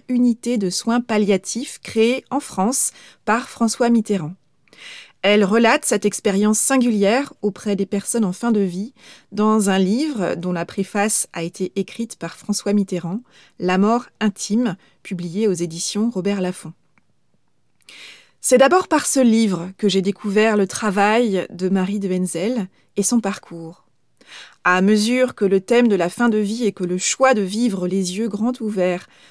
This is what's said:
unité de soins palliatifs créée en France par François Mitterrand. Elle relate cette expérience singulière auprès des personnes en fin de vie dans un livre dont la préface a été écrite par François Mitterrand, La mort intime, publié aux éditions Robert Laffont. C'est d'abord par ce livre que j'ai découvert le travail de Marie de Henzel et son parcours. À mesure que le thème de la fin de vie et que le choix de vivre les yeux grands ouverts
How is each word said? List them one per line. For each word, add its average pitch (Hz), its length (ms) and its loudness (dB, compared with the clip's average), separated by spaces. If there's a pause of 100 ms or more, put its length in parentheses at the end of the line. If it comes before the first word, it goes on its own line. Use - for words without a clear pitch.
unité 240 520 0
de 190 100 -2
soins 233 320 -2
palliatifs 214 800 -2
créée 233 480 0
en 262 100 -2
France 226 520 -2 (340)
par 233 240 0
François 233 400 0
Mitterrand. 196 440 0 (880)
Elle 208 200 4
relate 226 420 4
cette 214 200 0
expérience 208 540 2
singulière 240 840 2
auprès 202 340 -4
des 190 120 -2
personnes 208 380 -2
en 180 80 -2
fin 233 180 -2
de 214 80 2
vie 196 340 -4 (380)
dans 208 400 2
un 190 80 2
livre 202 560 0
dont 175 160 -6
la 175 140 -4
préface 202 680 -2
a 170 80 -8
été 180 360 -6
écrite 220 400 -8
par - 180 -10
François - 380 -4
Mitterrand, 190 480 -2 (360)
La 185 220 0
mort 226 260 2 (140)
intime, 214 560 -2 (260)
publié 180 460 -4
aux 190 60 2
éditions 175 580 -4
Robert 196 300 -4
Laffont. 180 320 -6 (1700)
C'est 254 200 4
d'abord 339 280 4
par 302 200 0
ce 277 120 0
livre 214 600 2
que 208 100 2
j'ai 185 140 0
découvert 208 540 0
le 196 100 2
travail 208 840 0
de 180 200 -6
Marie 196 300 0
de 190 140 -4
Henzel 185 540 -2 (300)
et 202 60 -2
son 240 160 2
parcours. 170 600 -8 (880)
À 180 160 4
mesure 220 540 2
que - 80 -2
le 190 160 2
thème 240 300 4
de 208 60 4
la 175 120 0
fin 240 220 0
de 214 80 2
vie 214 280 -2
et 196 60 2
que 185 140 -6
le 180 120 -2
choix 262 360 2
de 214 80 2
vivre 196 440 -2
les 180 320 -2
yeux 226 120 -2
grands 220 320 -2
ouverts 185 460 -2 (240)